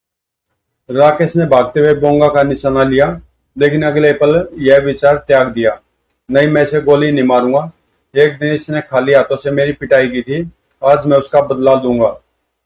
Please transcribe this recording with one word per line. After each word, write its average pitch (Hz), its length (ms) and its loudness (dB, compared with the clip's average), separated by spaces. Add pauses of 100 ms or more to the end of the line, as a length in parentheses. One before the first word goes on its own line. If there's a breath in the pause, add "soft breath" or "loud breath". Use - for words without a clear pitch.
(920)
राकेश 151 440 0
ने 170 100 0
भागते 131 340 0
हुए 147 140 2
बोंगा 147 340 2
का 143 160 0
निशाना 135 400 -2
लिया, 139 380 0 (360)
लेकिन 147 280 0
अगले 147 280 0
पल 151 400 0
यह 139 260 2
विचार 143 380 0
त्याग 135 300 0
दिया, 113 340 -4 (500)
"नहीं, 143 160 2
मैं 151 160 0
इसे 151 180 -2
गोली 147 300 2
नहीं 143 120 0
मारूंगा। 127 480 0 (440)
एक 143 240 2
दिन 151 160 -4
इसने 151 260 -6
खाली 135 320 -2
हाथों 135 240 0
से 139 140 -8
मेरी 143 220 -2
पिटाई 131 340 0
की 123 140 -6
थी, 160 300 -8 (320)
आज 143 220 2
मैं 143 120 2
उसका 139 240 0
बदला 131 320 0
लूंगा।" 123 480 -2 (440)